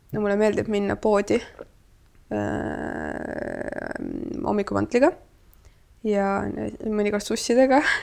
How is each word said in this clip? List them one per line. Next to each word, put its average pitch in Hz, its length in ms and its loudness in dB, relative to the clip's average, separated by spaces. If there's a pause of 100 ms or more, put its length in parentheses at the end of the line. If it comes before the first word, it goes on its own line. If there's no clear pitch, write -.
(120)
no 214 80 -2
mulle 202 160 2
meeldib 214 320 2
minna 202 280 0
poodi, 208 440 2 (920)
äh, - 1600 -6 (500)
hommikumantliga 208 680 2 (960)
ja 202 220 2 (560)
mõnikord 208 420 0
sussidega 254 560 4 (220)